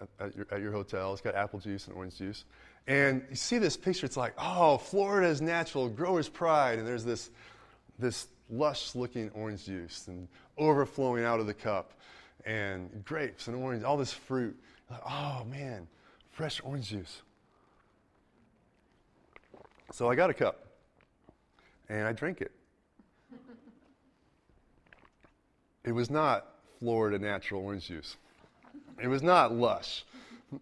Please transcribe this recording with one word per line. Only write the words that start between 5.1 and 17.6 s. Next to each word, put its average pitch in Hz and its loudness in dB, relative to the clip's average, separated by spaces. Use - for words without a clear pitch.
natural 156 0
grower's 160 0
pride." 147 4
And 110 -2
there's 120 -4
this, 117 -4
this 120 -2
lush-looking 123 -2
orange 107 -8
juice 90 -10
and 90 -12
overflowing 139 4
out 117 2
of 110 0
the 104 -4
cup 101 -4
and 98 -6
grapes 147 -6
and 117 -6
orange, 127 -4
all 143 2
this 135 -2
fruit. 127 -2
Like, 120 -12
"Oh, 139 -6
man, 127 -10
fresh - -6
orange 131 -6
juice." 98 -10